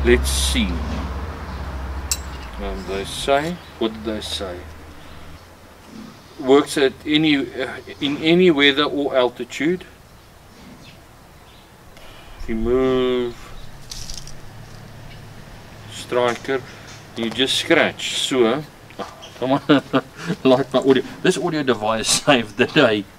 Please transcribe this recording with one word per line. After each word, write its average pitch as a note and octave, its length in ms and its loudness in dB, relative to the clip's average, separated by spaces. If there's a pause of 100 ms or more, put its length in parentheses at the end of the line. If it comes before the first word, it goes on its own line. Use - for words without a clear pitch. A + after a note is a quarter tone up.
Let's B2 260 4
see. - 400 0 (1900)
Um, G2 260 -6
they G2 180 -4
say, D3 500 0 (220)
what A2 160 -2
did A2 100 -12
they G#2+ 180 -4
say? F#2+ 380 -8 (1800)
Works C#3+ 380 6
at C3+ 160 4 (120)
any, D3+ 320 4
uh, B2 400 -4 (240)
in C#3+ 160 -2
any E3+ 320 6
weather C#3+ 340 6
or C#3+ 320 0
altitude. C3 680 0 (2500)
Remove B2 880 2 (2500)
striker. B2 720 -2 (540)
You A2+ 140 -2
just B2 300 0
scratch. - 600 2
So, C3 440 2 (760)
come B2+ 140 0
on, C#3 140 2
<laughs> - 760 0
light C3 300 4
my C3 60 6
audio. C3 240 6 (180)
This F3+ 160 2
audio D#3+ 240 -2
device A2 460 0
<laughs> - 180 0
saved A#2 320 2
the - 80 4
day. A2 400 4 (140)